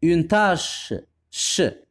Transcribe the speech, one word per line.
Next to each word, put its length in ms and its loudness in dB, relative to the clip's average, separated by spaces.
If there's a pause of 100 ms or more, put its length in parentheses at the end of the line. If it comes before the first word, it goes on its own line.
Une 240 4
tâche. 640 0 (380)
ش. 320 -2 (280)